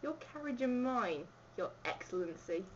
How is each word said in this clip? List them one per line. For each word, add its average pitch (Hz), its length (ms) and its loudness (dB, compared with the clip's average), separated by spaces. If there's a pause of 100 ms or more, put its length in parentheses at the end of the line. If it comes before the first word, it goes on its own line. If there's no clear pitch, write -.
Your 294 120 -2
carriage 294 480 -2
and 247 220 4
mine, 196 440 2 (300)
Your - 140 0 (140)
Excellency. 175 800 -2 (100)